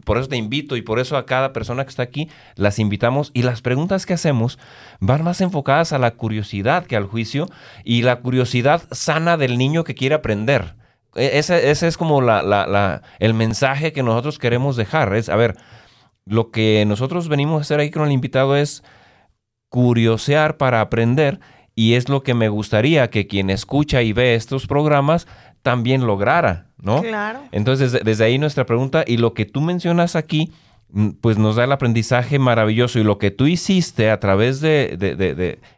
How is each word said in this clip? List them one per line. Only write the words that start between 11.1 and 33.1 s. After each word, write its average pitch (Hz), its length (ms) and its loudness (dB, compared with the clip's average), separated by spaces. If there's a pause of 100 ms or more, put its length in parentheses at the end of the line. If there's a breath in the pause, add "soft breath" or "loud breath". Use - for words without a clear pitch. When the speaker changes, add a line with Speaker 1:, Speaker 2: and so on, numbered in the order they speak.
Speaker 1:
E-, 135 220 0
ese, 151 320 2
ese 151 180 2
es 165 100 -2
como 156 220 2
la, 113 220 2
la, 101 260 2
la, 98 360 -2 (160 loud breath)
el 113 160 2
mensaje 135 580 -2
que 139 100 -2
nosotros 120 360 -2
queremos 127 360 0
dejar. 110 400 0
Es, 113 140 -2
a 90 80 0
ver, 113 180 2 (680 loud breath)
lo 110 260 0
que 110 360 4
nosotros 139 420 -2
venimos 151 300 0
a - 20 -4
hacer 147 180 -2
ahí 147 120 0
con 151 160 -2
el 143 40 2
invitado 135 460 2
es 147 260 -2 (840 soft breath)
curiosear 123 880 2
para 120 240 2
aprender 117 580 0 (360 soft breath)
y 113 180 4
es 123 160 0
lo 139 140 0
que 127 100 0
me 113 160 2
gustaría 113 600 0
que 101 180 -2
quien 98 220 -2
escucha 135 540 0
y 110 100 0
ve 120 220 2
estos 131 320 -6
programas 147 600 0 (360 loud breath)
también 123 420 0
lograra, 104 600 0 (100)
¿no? 120 240 -2
Speaker 2:
Claro. 220 380 -6 (120)
Speaker 1:
Entonces, 127 420 0
desde, 127 100 0
desde 110 220 2
ahí 120 120 4
nuestra 143 280 -2
pregunta 131 420 0
y 120 100 0
lo 113 160 2
que 107 120 -4
tú 135 160 -4
mencionas 170 540 0
aquí, 156 360 -2 (380 soft breath)
mm, 104 220 0 (100)
pues 110 160 2
nos 107 180 2
da 120 80 2
el 135 80 0
aprendizaje 123 680 0
maravilloso 117 600 2
y 107 40 4
lo 104 140 2